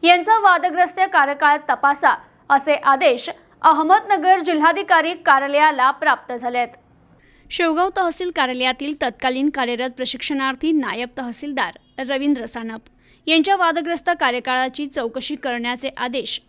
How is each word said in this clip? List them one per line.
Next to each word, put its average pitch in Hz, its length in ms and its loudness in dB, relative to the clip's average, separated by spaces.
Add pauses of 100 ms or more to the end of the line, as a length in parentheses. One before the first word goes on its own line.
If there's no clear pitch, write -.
यांचा 349 360 4
वादग्रस्त 359 600 2 (140)
कार्यकाळ 294 440 2 (120)
तपासा, 277 440 2 (360)
असे 285 240 2
आदेश 269 560 2 (320)
अहमदनगर 370 760 4
जिल्हाधिकारी 330 760 2 (120)
कार्यालयाला 277 680 4
प्राप्त 269 420 -2
झाले 247 240 -6
आहेत. 240 180 -4 (760)
शेवगाव 339 460 0
तहसील 359 380 -4
कार्यालयातील 254 680 -2
तत्कालीन 262 480 -2
कार्यरत 247 480 -4
प्रशिक्षणार्थी 269 760 -4
नायब 240 460 -2
तहसीलदार 247 600 -6 (300)
रवींद्र 269 360 -2
सानप 226 360 -12 (460)
यांच्या 320 280 4
वादग्रस्त 339 540 -2 (100)
कार्यकाळाची 254 680 -2
चौकशी 262 480 -6
करण्याचे 240 600 -6
आदेश 247 520 -6